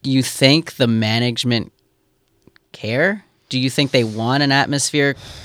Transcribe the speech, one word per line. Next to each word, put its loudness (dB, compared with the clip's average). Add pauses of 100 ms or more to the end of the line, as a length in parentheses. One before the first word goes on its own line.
you 2
think 2
the 2
management 0 (1000)
care? -2 (260)
Do -4
you 0
think -2
they 4
want 0
an 0
atmosphere 0 (300)